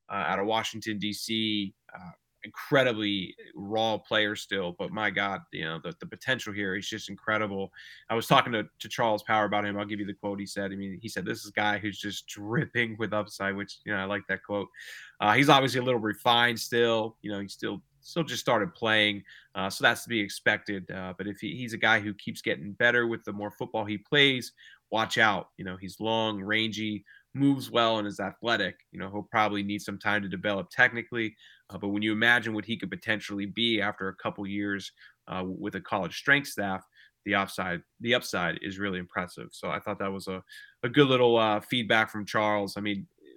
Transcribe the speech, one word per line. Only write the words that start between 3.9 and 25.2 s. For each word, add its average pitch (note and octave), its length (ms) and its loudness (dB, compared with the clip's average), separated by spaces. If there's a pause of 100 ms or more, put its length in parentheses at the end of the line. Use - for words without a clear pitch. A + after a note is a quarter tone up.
player G#2+ 380 0
still, F#2 420 -4
but F2+ 140 -6
my G#2 180 -2
God, G2 320 -2 (100)
you D#2+ 140 -6
know, D#2+ 180 -6
the, E2+ 160 -8
the F2+ 60 -14
potential A2 480 -6
here G2 220 -2
is G2 120 -6
just G#2+ 220 -8
incredible. G2+ 640 -4 (360)
I A2+ 60 0
was A2+ 120 -2
talking C3 260 6
to, G#2+ 100 0 (160)
to - 80 -14
Charles A2 360 2
Power G#2+ 220 4
about G#2 200 2
him. G2+ 120 -2
I'll G2+ 80 -2
give G#2 140 -6
you G2+ 60 -4
the G2+ 80 -6
quote G2+ 260 -6
he G2+ 60 -6
said. G2 260 -4
I G2 40 -8
mean, G2 260 -8
he A2 80 -10
said, F#2 160 -6
"This A2 140 -4
is G#2+ 100 -14
a - 40 -16
guy G#2 240 0
who's G2+ 220 -6
just - 280 -8
dripping A2+ 720 -2
with G2+ 120 -2
upside," G2+ 440 -2
which, G2+ 300 -8
you G#2 60 -4
know, G2+ 80 -2
I F#2+ 60 -2
like G2 220 -4
that F#2+ 160 -4
quote. G2+ 260 -4 (500)
Uh, G#2+ 140 6
he's C#3 160 6
obviously C3+ 320 6
a - 20 0
little B2 160 2
refined A#2 600 4
still. A2+ 600 2
You G#2 100 -6
know, G2+ 80 -4
he G2 100 -6
still, G#2 320 -6 (200)
still - 220 -4
just B2 180 -6
started G#2+ 320 2
playing, G#2+ 500 2 (320)
uh, F#2+ 140 0
so - 140 -6
that's A#2+ 200 4
to - 60 -10
be A2+ 120 0
expected. G2+ 680 -2
Uh, F#2 280 -8
but G2 100 -6
if G2 120 -8
he, - 180 -6
he's A#2+ 160 -8
a A2+ 40 -6
guy A2 220 4
who G#2 140 -4
keeps - 280 -12
getting G#2 320 -4
better A#2+ 340 4
with A2+ 180 -4
the G#2+ 80 -6
more G2+ 180 -6
football A2+ 320 -4
he G#2 140 -4
plays, C3+ 560 2 (360)
watch A2 280 0
out. G#2+ 400 4